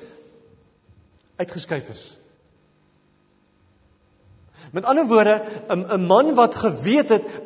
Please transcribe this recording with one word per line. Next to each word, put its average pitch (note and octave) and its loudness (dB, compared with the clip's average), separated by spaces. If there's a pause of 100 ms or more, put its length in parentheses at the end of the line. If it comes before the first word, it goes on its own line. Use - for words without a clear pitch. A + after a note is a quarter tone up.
(1400)
uitgeskuif E3 -8
is. - -20 (2500)
Met F#3+ -8
ander C#4 2
woorde, G#3+ 4 (260)
'n, F#3 -2
'n F#3 -2
man C4 4
wat A#3 4
geweet G#3 0
het, G#3+ 2 (220)